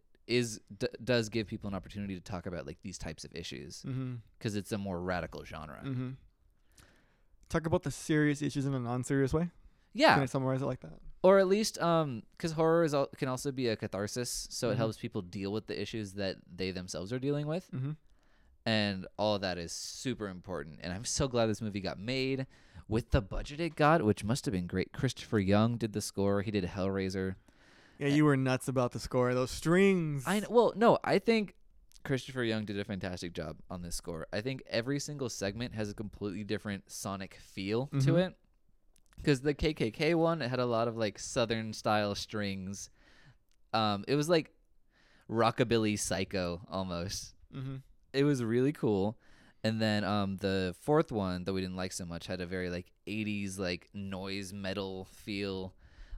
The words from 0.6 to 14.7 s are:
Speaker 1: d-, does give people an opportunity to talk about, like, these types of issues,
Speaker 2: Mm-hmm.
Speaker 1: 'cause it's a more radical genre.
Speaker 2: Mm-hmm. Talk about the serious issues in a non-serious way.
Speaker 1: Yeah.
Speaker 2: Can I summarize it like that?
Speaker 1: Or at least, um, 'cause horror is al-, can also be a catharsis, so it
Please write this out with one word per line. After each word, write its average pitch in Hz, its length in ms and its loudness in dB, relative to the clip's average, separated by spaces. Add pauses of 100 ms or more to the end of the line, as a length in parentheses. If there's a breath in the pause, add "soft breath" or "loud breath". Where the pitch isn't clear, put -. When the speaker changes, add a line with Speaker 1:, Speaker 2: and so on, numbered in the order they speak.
Speaker 1:
d-, 131 100 -2 (160)
does 117 240 2
give 107 200 -2
people 107 200 -8
an 98 80 -4
opportunity 98 400 -6
to 87 60 -10
talk 90 240 -8
about, 85 200 -6
like, 76 160 -10
these 92 160 -10
types 78 280 -10
of 69 100 -16
issues, 69 500 -10
Speaker 2:
Mm-hmm. 127 300 -6 (240)
Speaker 1:
'cause 104 160 -4
it's 101 160 -6
a 110 60 0
more 95 240 -4
radical 80 420 -4
genre. 78 400 -12
Speaker 2:
Mm-hmm. 127 280 -4 (1400 soft breath)
Talk 160 160 0
about 170 180 0
the 139 80 -4
serious 147 500 2
issues 139 240 -2
in 139 80 0
a 131 60 0
non-serious 127 540 0
way. 170 160 2 (440)
Speaker 1:
Yeah. 262 220 6
Speaker 2:
Can 139 80 4
I 127 40 0
summarize 131 340 0
it 139 40 -4
like 131 160 -4
that? - 180 -16 (240)
Speaker 1:
Or 196 160 10
at 190 80 6
least, 208 340 2
um, 160 420 2 (140)
'cause 165 160 -2
horror 165 300 4
is 147 100 2
al-, 139 220 2
can 139 140 -2
also 127 220 -2
be 127 180 0
a 110 80 2
catharsis, 104 720 -4
so - 180 -2
it 110 40 4